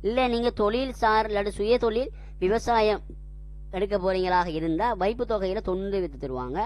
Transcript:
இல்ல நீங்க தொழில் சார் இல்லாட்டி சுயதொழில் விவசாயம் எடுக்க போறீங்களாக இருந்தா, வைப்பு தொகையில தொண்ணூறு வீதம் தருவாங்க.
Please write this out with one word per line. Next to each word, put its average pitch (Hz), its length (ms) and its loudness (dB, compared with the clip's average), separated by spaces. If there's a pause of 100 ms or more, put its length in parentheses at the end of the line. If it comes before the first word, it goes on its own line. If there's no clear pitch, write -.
இல்ல 247 260 4
நீங்க 240 220 2
தொழில் 233 440 2
சார் 220 340 4
இல்லாட்டி 202 300 0
சுயதொழில் 233 520 2 (300)
விவசாயம் 214 640 2 (720)
எடுக்க 196 260 -2
போறீங்களாக 185 500 0
இருந்தா, 165 460 -2
வைப்பு 226 320 -2
தொகையில 202 360 -4
தொண்ணூறு 196 380 -4
வீதம் 156 200 -8
தருவாங்க. 127 460 -8